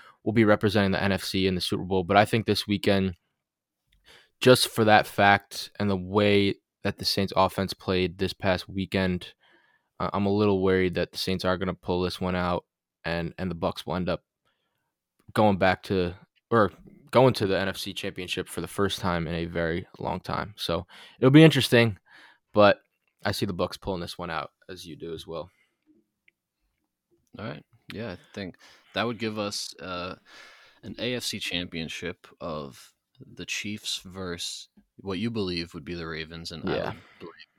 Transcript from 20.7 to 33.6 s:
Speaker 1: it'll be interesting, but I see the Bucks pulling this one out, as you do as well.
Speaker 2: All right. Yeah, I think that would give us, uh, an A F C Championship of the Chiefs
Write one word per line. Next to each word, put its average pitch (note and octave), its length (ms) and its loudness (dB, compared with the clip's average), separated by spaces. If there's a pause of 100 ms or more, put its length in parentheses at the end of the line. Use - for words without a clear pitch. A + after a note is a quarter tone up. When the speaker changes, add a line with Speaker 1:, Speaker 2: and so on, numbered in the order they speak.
Speaker 1:
it'll C3 120 6
be D#3 120 12
interesting, A#2+ 540 6 (560)
but G#2 280 6 (440)
I G#2 80 -2
see - 120 -4
the G2 80 -2
Bucks F#2 220 -4
pulling F#2 260 -6
this - 160 -12
one F2 120 -8
out, D#2 220 -8 (180)
as F2+ 160 -16
you D#2 100 -16
do E2 180 -12
as D2+ 140 -14
well. E2 220 -12 (1900)
Speaker 2:
All G2 80 -12
right. C#3+ 180 -14 (300)
Yeah, G#2 180 -10
I F2 60 -14 (160)
think F#2+ 240 -10 (360)
that G2+ 120 0
would A#2 140 -6
give G#2+ 180 -4
us, G2+ 420 -6
uh, F2+ 360 -8 (680)
an G2 160 -14
A A#2+ 160 -4
F A#2+ 80 -8
C G#2+ 160 -8
Championship E2+ 880 -8 (140)
of D2 520 -12 (420)
the F2 100 -14
Chiefs - 540 -8